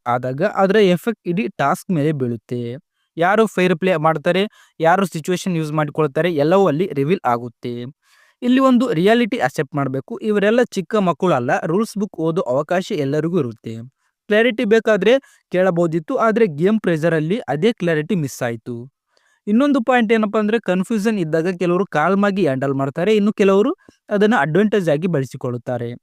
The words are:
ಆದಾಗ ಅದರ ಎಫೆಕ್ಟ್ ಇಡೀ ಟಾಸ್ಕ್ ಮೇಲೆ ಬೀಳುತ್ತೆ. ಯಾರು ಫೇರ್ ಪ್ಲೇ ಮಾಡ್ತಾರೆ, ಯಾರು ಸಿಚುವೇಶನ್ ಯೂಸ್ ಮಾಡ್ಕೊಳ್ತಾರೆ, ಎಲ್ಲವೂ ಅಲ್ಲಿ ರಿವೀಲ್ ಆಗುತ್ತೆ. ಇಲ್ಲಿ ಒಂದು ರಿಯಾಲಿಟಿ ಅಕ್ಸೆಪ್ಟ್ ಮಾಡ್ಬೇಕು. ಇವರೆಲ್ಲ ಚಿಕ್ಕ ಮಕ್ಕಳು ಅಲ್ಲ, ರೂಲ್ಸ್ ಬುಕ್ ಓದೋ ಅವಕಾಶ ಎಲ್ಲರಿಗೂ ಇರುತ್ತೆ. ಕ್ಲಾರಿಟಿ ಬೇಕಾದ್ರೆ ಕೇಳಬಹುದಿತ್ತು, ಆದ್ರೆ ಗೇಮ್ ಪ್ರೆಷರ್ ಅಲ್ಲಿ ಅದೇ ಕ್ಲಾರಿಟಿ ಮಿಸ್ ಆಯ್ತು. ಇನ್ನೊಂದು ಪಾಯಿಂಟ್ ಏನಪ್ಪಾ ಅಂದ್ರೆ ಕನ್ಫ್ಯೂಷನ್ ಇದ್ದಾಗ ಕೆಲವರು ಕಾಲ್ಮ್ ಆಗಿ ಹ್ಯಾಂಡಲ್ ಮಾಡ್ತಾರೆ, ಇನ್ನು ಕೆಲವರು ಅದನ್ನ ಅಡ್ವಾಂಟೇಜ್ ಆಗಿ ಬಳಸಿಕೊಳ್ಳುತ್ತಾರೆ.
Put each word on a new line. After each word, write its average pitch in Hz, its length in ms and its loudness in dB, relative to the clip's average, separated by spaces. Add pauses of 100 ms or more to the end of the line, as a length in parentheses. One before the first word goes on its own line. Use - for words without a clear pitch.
ಆದಾಗ 127 360 -2
ಅದರ 196 340 2
ಎಫೆಕ್ಟ್ 202 520 0
ಇಡೀ 202 200 -2
ಟಾಸ್ಕ್ 151 420 -2
ಮೇಲೆ 156 220 0
ಬೀಳುತ್ತೆ. 123 640 -6 (400)
ಯಾರು 202 300 2
ಫೇರ್ 180 320 0
ಪ್ಲೇ 185 180 0
ಮಾಡ್ತಾರೆ, 160 500 0 (340)
ಯಾರು 180 260 4
ಸಿಚುವೇಶನ್ 175 500 -4
ಯೂಸ್ 151 160 -4
ಮಾಡ್ಕೊಳ್ತಾರೆ, 156 640 -2
ಎಲ್ಲವೂ 170 340 2
ಅಲ್ಲಿ 180 240 -2
ರಿವೀಲ್ 147 320 -2
ಆಗುತ್ತೆ. 120 600 -6 (580)
ಇಲ್ಲಿ 254 180 2
ಒಂದು 254 320 4
ರಿಯಾಲಿಟಿ 208 440 2
ಅಕ್ಸೆಪ್ಟ್ - 380 -2
ಮಾಡ್ಬೇಕು. 139 440 -4
ಇವರೆಲ್ಲ 214 440 0
ಚಿಕ್ಕ 202 340 -4
ಮಕ್ಕಳು 180 380 2
ಅಲ್ಲ, 131 300 0
ರೂಲ್ಸ್ 196 340 -2
ಬುಕ್ 202 200 -6
ಓದೋ 165 220 -2
ಅವಕಾಶ 156 520 -2
ಎಲ್ಲರಿಗೂ 156 480 -2
ಇರುತ್ತೆ. 113 360 -8 (500)
ಕ್ಲಾರಿಟಿ 226 380 2
ಬೇಕಾದ್ರೆ 220 540 2 (340)
ಕೇಳಬಹುದಿತ್ತು, 175 640 0
ಆದ್ರೆ 220 300 2
ಗೇಮ್ 185 340 0
ಪ್ರೆಷರ್ 165 340 0
ಅಲ್ಲಿ 160 240 -2
ಅದೇ 156 340 -2
ಕ್ಲಾರಿಟಿ 165 420 -2
ಮಿಸ್ 147 280 -4
ಆಯ್ತು. 120 520 -8 (520)
ಇನ್ನೊಂದು 269 340 2
ಪಾಯಿಂಟ್ 233 320 2
ಏನಪ್ಪಾ 214 280 0
ಅಂದ್ರೆ 214 180 0
ಕನ್ಫ್ಯೂಷನ್ 202 600 -2
ಇದ್ದಾಗ 165 380 -2
ಕೆಲವರು 180 300 0
ಕಾಲ್ಮ್ 190 380 0
ಆಗಿ 202 180 0
ಹ್ಯಾಂಡಲ್ 135 320 0
ಮಾಡ್ತಾರೆ, 165 420 0
ಇನ್ನು 208 160 2
ಕೆಲವರು 202 440 2 (320)
ಅದನ್ನ 208 300 2
ಅಡ್ವಾಂಟೇಜ್ 180 500 2
ಆಗಿ 156 180 0
ಬಳಸಿಕೊಳ್ಳುತ್ತಾರೆ. 127 840 -4 (120)